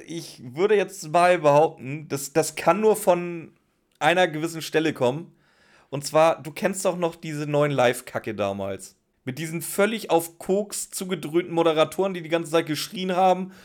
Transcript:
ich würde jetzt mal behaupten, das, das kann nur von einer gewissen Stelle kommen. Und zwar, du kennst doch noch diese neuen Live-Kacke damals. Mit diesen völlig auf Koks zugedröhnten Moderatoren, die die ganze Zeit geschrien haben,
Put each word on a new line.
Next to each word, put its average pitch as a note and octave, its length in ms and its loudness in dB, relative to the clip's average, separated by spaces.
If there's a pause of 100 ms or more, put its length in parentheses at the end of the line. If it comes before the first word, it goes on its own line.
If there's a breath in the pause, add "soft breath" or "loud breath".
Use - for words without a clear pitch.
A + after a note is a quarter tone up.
ich E3 380 -14
würde E3+ 320 0
jetzt F#3 340 -4
mal F3 280 4
behaupten, D3 680 2
das, - 260 -8
das D3+ 200 0
kann F3+ 280 2
nur G#3+ 140 4
von F3 560 -2 (460)
einer F3 300 4
gewissen D#3+ 320 -6
Stelle D#3 320 0
kommen. C#3 400 -2 (560 soft breath)
Und C#3+ 180 -8
zwar, D#3 360 4
du D3 80 -12
kennst - 340 -4
doch F3+ 140 0
noch E3 180 -2
diese D3+ 300 -8
neuen D3 260 2
Live-Kacke B2 600 0
damals. G2 640 -6 (280)
Mit B2+ 140 -8
diesen D#3+ 240 -8
völlig G#3 480 -2
auf E3 280 0
Koks - 520 -2
zugedröhnten E3+ 640 -4
Moderatoren, E3 580 2
die F3 80 -6
die D#3 80 -12
ganze E3 220 -2
Zeit D#3+ 160 2
geschrien F3+ 500 -4
haben, F#3 360 2 (120 loud breath)